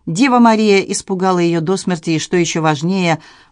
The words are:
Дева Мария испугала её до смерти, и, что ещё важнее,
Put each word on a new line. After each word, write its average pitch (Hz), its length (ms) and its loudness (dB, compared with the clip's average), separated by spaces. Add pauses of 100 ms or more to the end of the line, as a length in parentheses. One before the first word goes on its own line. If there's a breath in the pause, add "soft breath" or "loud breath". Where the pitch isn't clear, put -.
Дева 247 360 0
Мария 214 400 4
испугала 185 580 -2
её 170 220 0
до 170 160 -2
смерти, 180 340 -6
и, 160 80 0
что 165 180 -4
ещё 170 240 0
важнее, 160 600 -2 (320 soft breath)